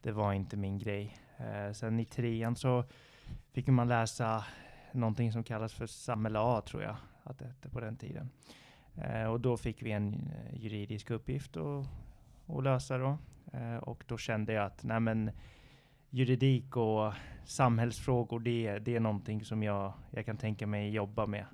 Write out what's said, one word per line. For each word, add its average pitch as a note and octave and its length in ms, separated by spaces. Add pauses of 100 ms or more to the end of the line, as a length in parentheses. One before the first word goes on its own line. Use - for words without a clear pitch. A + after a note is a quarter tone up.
det B2 80
var G#2 220
inte G2 240
min G2 220
grej. G#2 380 (200)
Eh, G#2 360
sen A2+ 260
i A#2 60
trean A#2 500
så B2 300 (680)
fick C3 160
man B2 200
läsa A2+ 580 (460)
någonting A#2 400
som A2+ 120
kallas A2 300
för A#2 140
Samhälle A2 540
A, A2+ 200
tror - 220
jag G#2 120 (280)
att C3+ 160
det C3 60
hette B2+ 240
på A#2+ 100
den A2 180
tiden. - 320 (680)
Eh, A2+ 280
och A2+ 160
då A#2+ 180
fick - 260
vi A#2 80
en, G#2 220
eh, - 480
juridisk G#2+ 480
uppgift B2+ 480
att, C#3+ 300 (720)
att C3 60
lösa C3 340
då. C3+ 200 (360)
Eh, A#2 240
och - 300
då A#2 100
kände G#2+ 360
jag G#2 120
att, - 180
nej, A2+ 160
men A2 320 (760)
juridik B2+ 680
och G#2+ 360 (320)
samhällsfrågor, A#2+ 960
det, A2+ 400
det A#2+ 160
är A#2 40
någonting G#2+ 460
som A2 180
jag, G2+ 300 (180)
jag A2+ 140
kan G#2+ 120
tänka G#2+ 300
mig G#2 220
jobba G#2+ 360
med G#2 280